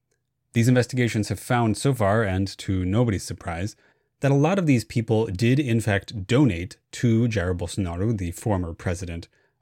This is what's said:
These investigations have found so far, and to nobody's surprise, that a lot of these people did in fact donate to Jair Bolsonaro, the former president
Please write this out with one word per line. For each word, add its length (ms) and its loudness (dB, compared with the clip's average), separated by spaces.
These 140 4
investigations 640 2
have 100 -4
found 400 0
so 160 0
far, 260 2
and 260 0
to 260 -2
nobody's 380 0
surprise, 520 -8
that 120 2
a 40 4
lot 240 2
of 80 0
these 160 4
people 420 0
did 340 2
in 220 0
fact 460 -2
donate 500 2
to 360 2
Jair 300 -2
Bolsonaro, 580 -4
the 180 -6
former 380 -4
president 560 -6